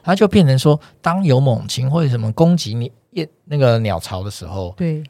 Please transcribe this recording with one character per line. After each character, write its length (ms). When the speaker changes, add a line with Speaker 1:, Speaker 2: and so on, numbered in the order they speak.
Speaker 1:
它 140
就 120
变 160
成 140
说， 220
当 200
有 160
猛 280
禽 200
或 160
者 60
什 100
么 120
攻 260
击 160
你， 180
那 100
个 220
鸟 220
巢 240
的 80
时 120
候， 320
Speaker 2:
对。 340